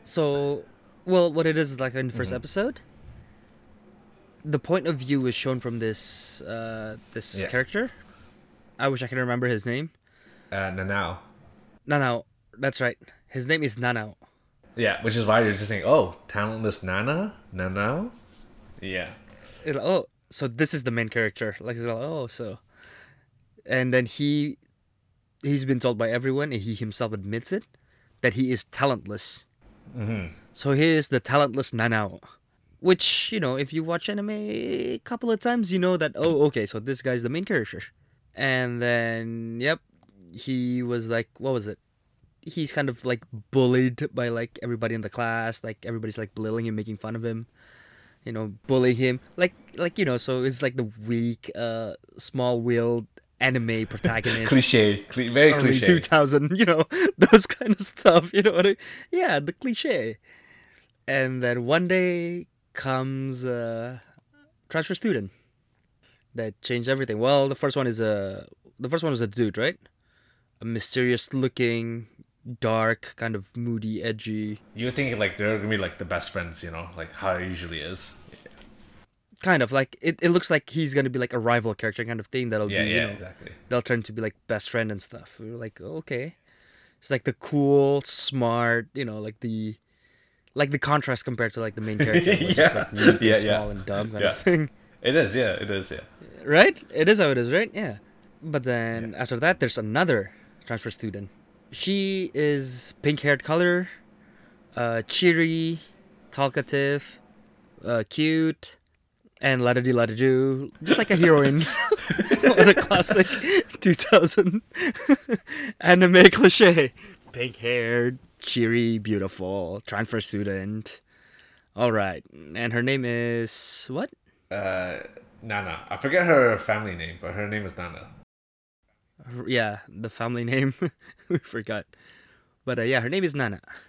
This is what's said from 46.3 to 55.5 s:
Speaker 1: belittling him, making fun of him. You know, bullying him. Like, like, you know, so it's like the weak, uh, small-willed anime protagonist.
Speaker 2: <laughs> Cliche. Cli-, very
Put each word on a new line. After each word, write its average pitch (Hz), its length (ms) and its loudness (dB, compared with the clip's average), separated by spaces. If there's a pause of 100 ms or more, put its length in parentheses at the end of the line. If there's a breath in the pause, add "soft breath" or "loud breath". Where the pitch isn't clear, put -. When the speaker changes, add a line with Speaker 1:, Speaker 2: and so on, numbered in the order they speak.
Speaker 1:
belittling 110 320 -4
him, 110 100 -4
making 107 220 -6
fun 110 180 -8
of 113 80 -6
him. 113 220 -6 (800 soft breath)
You 120 80 -8
know, 110 200 -6 (140)
bullying 127 300 4
him. 127 240 0 (160)
Like, 180 180 0 (220)
like, 170 220 -4
you 196 60 0
know, 127 140 0
so 127 260 -2
it's 131 180 -2
like 127 140 -2
the 117 120 -4 (180)
weak, 117 480 -2
uh, 113 380 -6 (260)
small-willed 120 880 0 (340)
anime 113 460 0
protagonist. 113 600 -2
Speaker 2:
<laughs> 107 60 2
Cliche. 110 560 6
Cli-, 123 200 -4
very 147 240 8